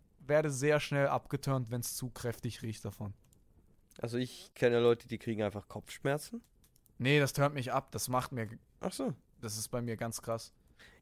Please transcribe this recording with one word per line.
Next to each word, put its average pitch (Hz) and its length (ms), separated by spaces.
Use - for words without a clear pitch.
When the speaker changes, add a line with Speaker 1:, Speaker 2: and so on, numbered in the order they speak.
Speaker 1:
werde 147 320
sehr 143 300
schnell 143 280
abgeturnt, 135 600
wenn's 123 260
zu 123 140
kräftig - 520
riecht 113 220
davon. 101 300
Speaker 2:
Also 120 160
ich - 360
kenne 120 260
Leute, 117 280
die 113 100
kriegen 110 240
einfach 101 240
Kopfschmerzen. 143 760
Speaker 1:
Nee, 139 200
das 139 140
turnt 143 220
mich 127 180
ab, 135 180
das - 180
macht 123 240
mir 117 160
g-, 113 100
Speaker 2:
Ach - 120
so. 247 220
Speaker 1:
das 110 160
ist 110 120
bei 123 120
mir 117 160
ganz 113 240
krass. - 320